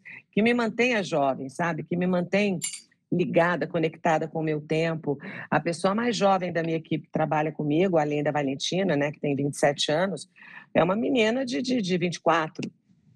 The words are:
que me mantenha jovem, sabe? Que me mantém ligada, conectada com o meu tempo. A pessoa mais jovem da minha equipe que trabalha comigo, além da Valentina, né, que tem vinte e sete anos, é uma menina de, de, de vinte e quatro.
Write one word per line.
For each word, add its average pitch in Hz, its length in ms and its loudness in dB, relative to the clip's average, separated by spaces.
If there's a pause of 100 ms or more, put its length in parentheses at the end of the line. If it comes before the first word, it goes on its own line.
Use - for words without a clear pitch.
(300)
que 202 120 0
me 233 100 4
mantenha 233 500 0
jovem, 139 460 0
sabe? 165 340 -4
Que 175 140 -4
me 180 100 0
mantém 180 540 0 (500)
ligada, 165 560 2
conectada 160 640 0
com 165 120 -6
o 156 40 -2
meu 156 160 0
tempo. 156 580 -2 (320)
A 196 80 2
pessoa 170 360 0
mais 233 200 0
jovem 185 380 2
da 165 100 -2
minha 165 140 -2
equipe 160 300 -4
que - 60 -20
trabalha 156 380 0
comigo, 156 460 2
além 147 260 0
da 147 80 0
Valentina, 147 680 0
né, 143 140 0
que 147 80 -14
tem 147 160 -2
vinte 143 200 -2
e - 40 -12
sete 147 320 2
anos, 170 380 -2 (460)
é - 100 6
uma 180 100 2
menina 247 500 0
de, 254 180 -4
de, 254 180 0
de 185 180 0
vinte 170 180 -2
e - 40 -12
quatro. 160 500 0 (460)